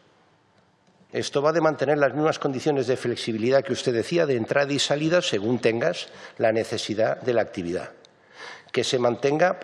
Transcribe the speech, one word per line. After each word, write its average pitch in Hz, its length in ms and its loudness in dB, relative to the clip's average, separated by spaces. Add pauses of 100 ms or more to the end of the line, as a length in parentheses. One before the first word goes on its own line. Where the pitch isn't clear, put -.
(1120)
Esto 120 320 -4
va 151 100 4
de 165 80 0
mantener 147 380 2
las 135 160 2
mismas 151 240 0
condiciones 135 480 0
de 123 100 2
flexibilidad 120 680 0
que - 80 -4
usted 123 200 0
decía, 156 340 0
de 135 100 2
entrada 139 360 0
y 143 60 0
salida, 160 440 2
según 113 360 0
tengas 120 480 0 (320)
la 113 140 4
necesidad 110 680 -2
de 123 140 -2
la 110 80 4
actividad. 87 480 -6 (800)
Que 123 140 0
se 131 160 0
mantenga 139 640 2